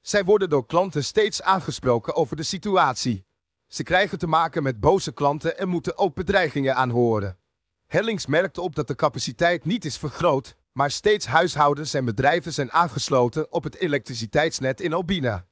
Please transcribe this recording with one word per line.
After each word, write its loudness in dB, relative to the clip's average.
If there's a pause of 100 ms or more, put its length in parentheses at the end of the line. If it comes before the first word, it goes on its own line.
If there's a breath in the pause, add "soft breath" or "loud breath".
Zij 0
worden 4
door 0
klanten 0
steeds -2
aangesproken 0
over 0
de -8
situatie. 0 (420)
Ze -10
krijgen 0
te -4
maken 0
met -2
boze 2
klanten -2
en -4
moeten -4
ook 0
bedreigingen 0
aanhoren. 0 (500)
Hellings 0
merkt 0
op -6
dat -4
de -4
capaciteit 0
niet -2
is -8
vergroot, -2 (160)
maar -2
steeds 0
huishoudens 2
en 0
bedrijven 0
zijn -4
aangesloten 0
op -2
het -10
elektriciteitsnet -2
in -2
Albina. -2